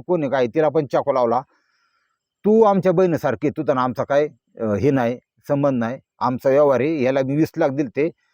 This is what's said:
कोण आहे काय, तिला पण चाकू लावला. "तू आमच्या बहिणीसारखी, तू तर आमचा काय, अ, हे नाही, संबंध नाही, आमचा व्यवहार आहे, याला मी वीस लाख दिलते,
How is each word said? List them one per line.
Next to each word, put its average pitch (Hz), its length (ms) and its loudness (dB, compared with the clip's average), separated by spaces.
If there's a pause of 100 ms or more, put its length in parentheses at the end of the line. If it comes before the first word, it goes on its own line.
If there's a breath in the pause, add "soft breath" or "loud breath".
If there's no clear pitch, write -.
कोण 170 160 0
आहे 127 80 -4
काय, 127 160 2
तिला 151 220 0
पण 147 220 2
चाकू 143 200 0
लावला. 123 300 2 (1040)
"तू 220 180 4
आमच्या 190 280 2
बहिणीसारखी, 151 580 0
तू 156 140 -4
तर 131 140 0
आमचा 127 260 -2
काय, 143 240 0 (320)
अ, 113 60 -6
हे 107 260 0
नाही, 123 280 -2 (280)
संबंध 139 320 -2
नाही, 117 200 -6 (200)
आमचा 123 300 -2
व्यवहार 139 300 4
आहे, 147 240 -2
याला 131 220 0
मी 135 100 -4
वीस 156 220 0
लाख 160 120 0
दिलते, 143 400 -4 (240)